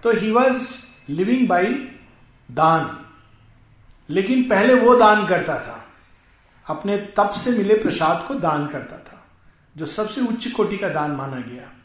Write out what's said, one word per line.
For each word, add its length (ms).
तो 120
he 220
was 220
living 380
by 260
दान, 560
लेकिन 380
पहले 260
वो 220
दान 300
करता 320
था, 260
अपने 300
तप 380
से 60
मिले 240
प्रसाद 540
को 60
दान 320
करता 300
था, 300
जो 100
सबसे 340
उच्च 300
कोटि 260
का 120
दान 220
माना 260
गया। 360